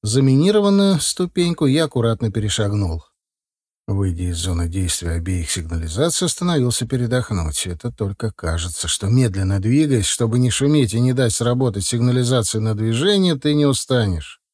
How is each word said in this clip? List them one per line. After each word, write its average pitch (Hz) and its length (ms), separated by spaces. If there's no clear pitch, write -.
Заминированную 185 960
ступеньку 175 680
я 147 180
аккуратно 113 460
перешагнул. 101 720
Выйдя 95 360
из 82 120
зоны 85 320
действия 87 440
обеих 85 380
сигнализаций, 82 760
остановился 139 600
передохнуть. 113 800
Это 90 240
только 104 400
кажется, 82 560
что - 200
медленно 98 540
двигаясь, 127 460
чтобы 117 320
не 127 120
шуметь 139 420
и 113 80
не 127 140
дать 123 180
сработать 120 540
сигнализации 123 720
на 110 160
движение, 156 640
ты 147 180
не 147 100
устанешь. 113 800